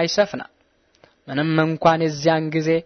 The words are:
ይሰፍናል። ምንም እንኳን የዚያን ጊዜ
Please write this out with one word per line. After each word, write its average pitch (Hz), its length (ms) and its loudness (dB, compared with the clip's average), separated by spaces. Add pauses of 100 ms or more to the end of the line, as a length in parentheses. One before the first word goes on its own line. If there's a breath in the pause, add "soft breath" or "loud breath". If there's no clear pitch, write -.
ይሰፍናል። - 500 -2 (760 soft breath)
ምንም 143 220 -2 (100)
እንኳን 160 420 2
የዚያን 160 480 0
ጊዜ 156 200 -2 (160)